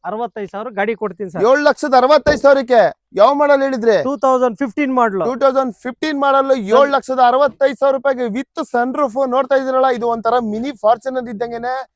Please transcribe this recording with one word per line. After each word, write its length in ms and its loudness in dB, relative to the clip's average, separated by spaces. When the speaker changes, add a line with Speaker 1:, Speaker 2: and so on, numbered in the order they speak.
Speaker 1:
ಅರವತ್ತೈದು 440 -8
ಸಾವಿರ 160 -10
ಗಾಡಿ 240 -2
ಕೊಡ್ತೀನಿ 280 -8
ಸರ್. 120 -4
Speaker 2:
ಏಳು 260 4
ಲಕ್ಷದ 340 0
ಅರವತ್ತೈದು 420 2
ಸಾವಿರಕ್ಕೆ? 360 4
ಯಾವ 200 6
ಮಾಡಲ್ 260 2
ಹೇಳಿದ್ರಿ? 300 0
Speaker 1:
ಟೂ 180 -2
ತೌಸಂಡ್ 380 0
ಫಿಫ್ಟೀನ್ 380 -4
ಮಾಡಲು. 240 0
Speaker 2:
ಟೂ 180 -2
ತೌಸಂಡ್ 320 0
ಫಿಫ್ಟೀನ್ 400 -6
ಮಾಡಲು 300 2
Speaker 1:
ಸರ್. 180 -4
Speaker 2:
ಏಳು 240 4
ಲಕ್ಷದ 240 -4
ಅರವತ್ತೈದು 520 0
ಸಾವಿರ 160 2
ರೂಪಾಯಿಗೆ 280 -2
with 340 -8
sunroof 640 -2
ನೋಡ್ತಾ 260 0
ಇದೀರಲ್ಲ, 360 0
ಇದು 160 -4
ಒಂಥರ 200 -2
ಮಿನಿ 180 -6
ಫಾರ್ಚುನರ್ 520 -2
ಇದ್ದಂಗೆನೆ. 420 -8